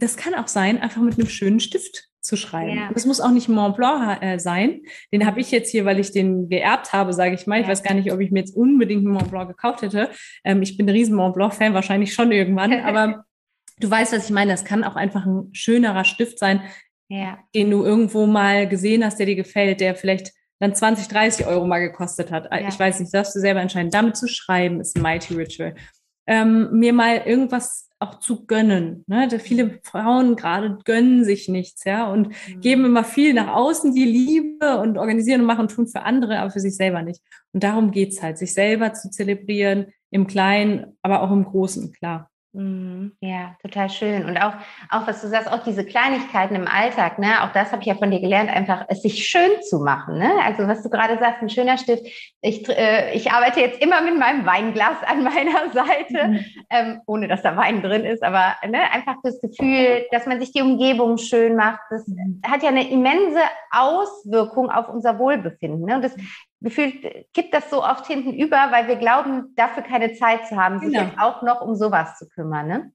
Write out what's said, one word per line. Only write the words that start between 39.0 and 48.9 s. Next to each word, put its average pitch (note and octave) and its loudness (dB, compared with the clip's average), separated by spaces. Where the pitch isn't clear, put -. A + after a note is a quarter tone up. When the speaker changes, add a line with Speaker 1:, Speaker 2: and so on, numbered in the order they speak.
Speaker 1:
zelebrieren, G3+ -2
im G3 2
Kleinen, G3+ 0
aber G3 2
auch F#3+ 0
im G3+ 4
Großen, F#3 -4
klar. E3 -10
Speaker 2:
Mhm. F#3+ -10
Ja, F3+ -10
total G3 -4
schön. G3+ -4
Und F3 -4
auch, G#3 0
auch A3 -2
was A3 -6
du G#3+ -10
sagst, A3 0
auch A#3 -4
diese G3 -4
Kleinigkeiten A#3+ 0
im F#3 -2
Alltag, G#3+ 0
ne? G#3 2
Auch - -4
das G3+ 0
habe G#3+ -6
ich - -4
ja G3+ 0
von G3+ 0
dir F#3+ 0
gelernt, G3 2
einfach F#3+ -2
es F#3+ -4